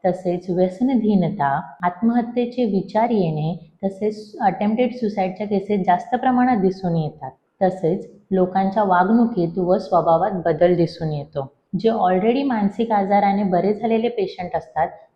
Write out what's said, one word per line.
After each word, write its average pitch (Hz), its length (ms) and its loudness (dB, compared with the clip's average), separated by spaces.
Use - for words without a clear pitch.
तसेच 180 440 -4
व्यसनधीनता, 185 1300 0
आत्महत्येचे 233 800 -2
विचार 214 460 0
येणे, 165 760 -2
तसेच 208 560 -6
अटेम्प्टेड 220 540 0
सुसाईडच्या 196 520 -4
केसेस 202 400 0
जास्त 180 280 0
प्रमाणात 247 420 2
दिसून 185 400 0
येतात. 147 340 -6
तसेच 185 480 -2
लोकांच्या 190 520 0
वागणुकीत 190 760 2
व 185 200 2
स्वभावात 170 520 2
बदल 170 300 4
दिसून 165 380 -2
येतो. 143 400 -8
जे 226 120 2
already 214 540 2
मानसिक 226 480 0
आजाराने 202 500 2
बरे 185 320 2
झालेले 226 340 0
पेशंट 185 480 -6
असतात 160 320 -2